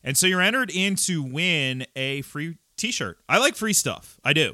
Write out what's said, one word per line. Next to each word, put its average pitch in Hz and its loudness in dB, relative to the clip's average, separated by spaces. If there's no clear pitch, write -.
And 135 -4
so 180 4
you're 185 2
entered 226 2
in 190 0
to 165 -2
win 135 -2
a 139 -4
free 151 -10
t-shirt. 135 -6
I 175 4
like 262 2
free 214 -2
stuff. - -2
I 143 4
do. 151 2